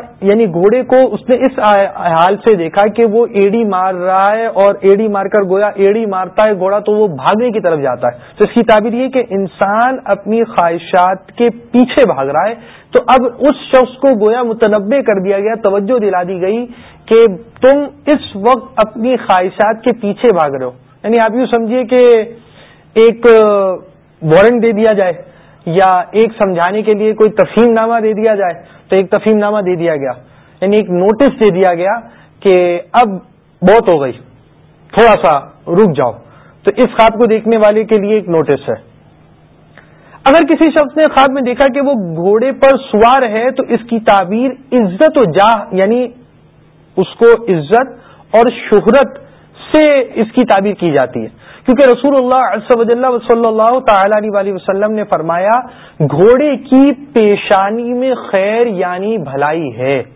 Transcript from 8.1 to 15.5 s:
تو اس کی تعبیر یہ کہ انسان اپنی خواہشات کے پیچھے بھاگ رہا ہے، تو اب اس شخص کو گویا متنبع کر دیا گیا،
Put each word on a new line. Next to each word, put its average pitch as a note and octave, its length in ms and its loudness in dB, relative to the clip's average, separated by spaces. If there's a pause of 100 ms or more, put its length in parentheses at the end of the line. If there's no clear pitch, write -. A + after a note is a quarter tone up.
تو G#3 120 0
اس - 60 -10
کی A#3 80 2
تعبیر G#3+ 300 0
یہ B3 160 -4
کہ C4 220 -2
انسان G3+ 760 -2
اپنی G#3 400 -2
خواہشات F3+ 880 -2
کے A#3+ 180 0
پیچھے A#3+ 640 0
بھاگ C3+ 120 -4
رہا D#3 220 -2
ہے، A#3 60 -8 (360)
تو - 160 0
اب B3 200 2 (120)
اس C#4 180 0 (120)
شخص B3+ 300 2
کو G#3+ 260 0
گویا A#3 180 0
متنبع A3 580 -2
کر G3+ 240 -2
دیا G3 160 -2
گیا، G#3+ 220 -4